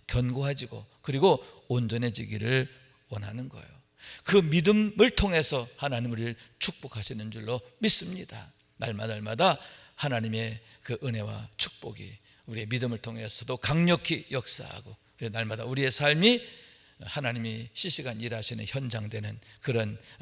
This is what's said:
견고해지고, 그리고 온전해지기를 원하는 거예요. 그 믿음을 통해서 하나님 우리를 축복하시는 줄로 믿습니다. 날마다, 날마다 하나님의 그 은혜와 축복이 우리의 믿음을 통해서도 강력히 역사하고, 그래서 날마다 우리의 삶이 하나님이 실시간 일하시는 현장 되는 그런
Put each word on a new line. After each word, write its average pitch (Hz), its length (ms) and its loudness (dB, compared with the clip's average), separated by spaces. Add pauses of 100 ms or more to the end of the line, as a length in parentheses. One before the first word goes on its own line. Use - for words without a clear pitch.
견고해지고, 123 760 -2 (180)
그리고 147 680 4
온전해지기를 120 1000 0 (400)
원하는 107 400 -8
거예요. - 200 -18 (560)
그 190 120 4
믿음을 202 760 6
통해서 156 680 2
하나님 123 340 -2
우리를 117 240 -2 (240)
축복하시는 110 720 -2
줄로 110 300 -6 (180)
믿습니다. 175 720 0 (260)
날마다, 110 360 -6
날마다 113 420 2 (380)
하나님의 113 680 -2 (220)
그 120 200 -6
은혜와 107 460 -6 (100)
축복이 104 580 -6 (300)
우리의 110 200 -8
믿음을 117 320 -2
통해서도 113 600 -8
강력히 170 720 2
역사하고, - 680 -6 (200)
그래서 113 160 -6
날마다 113 320 -4
우리의 131 280 0
삶이 165 480 6 (640)
하나님이 113 720 -4
실시간 127 460 -2
일하시는 110 460 -4
현장 117 440 -4
되는 107 280 -8 (220)
그런 110 380 -2 (240)